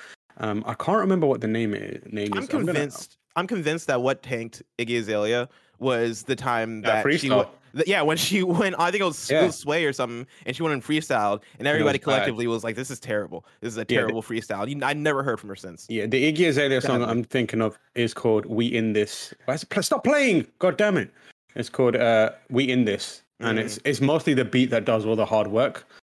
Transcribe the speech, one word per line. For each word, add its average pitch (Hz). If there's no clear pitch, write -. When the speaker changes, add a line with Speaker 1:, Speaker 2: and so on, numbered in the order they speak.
Speaker 1:
Um, 107
I 117
can't 196
remember 185
what 123
the 117
name 110
i-, 101
name 104
Speaker 2:
I'm -
Speaker 1:
is. -
I'm 302
gonna 180
Speaker 2:
convinced, 147
I'm 180
convinced 165
that 127
what 135
tanked 117
Iggy 120
Azalea 110
was 117
the 135
time 113
Speaker 1:
That 110
Speaker 2:
that 139
she 139
Speaker 1:
freestyle. -
Speaker 2:
w-, 104
th-, 156
yeah, 190
when 156
she 185
<laughs> 175
went, 190
I 175
think 196
it 190
was, -
it 143
Speaker 1:
Yeah. 160
Speaker 2:
was 170
Sway 151
or 139
something, 120
and 123
she 165
went 156
and 127
freestyled, 123
and 107
Speaker 1:
And 123
it -
Speaker 2:
everybody 147
Speaker 1:
was -
bad. -
Speaker 2:
collectively 120
was 117
like, 113
"This 127
is -
terrible. 98
This 120
is 107
a 117
Speaker 1:
Yeah, -
the 123
Speaker 2:
terrible 110
freestyle." 107
You, 143
I 139
never 147
heard 127
from 107
her 98
since. 87
Speaker 1:
Yeah, 110
the 131
Iggy 165
Azalea 139
Speaker 2:
Go 139
Speaker 1:
song 131
Speaker 2:
ahead, 113
Speaker 1:
I'm 113
Speaker 2:
man. 120
Speaker 1:
thinking 117
of 110
is 117
called 110
We 113
In 113
This. -
Why 127
is 156
it -
pl-, 202
stop 285
playing! 262
God 180
damn 208
it! 104
It's 117
called, 120
uh, 113
We 127
In 123
This, -
and 113
Speaker 2:
Mm. 110
Speaker 1:
it's, 110
it's 135
mostly 147
the 127
beat 127
that 113
does 110
all 110
the 110
hard 107
work. 113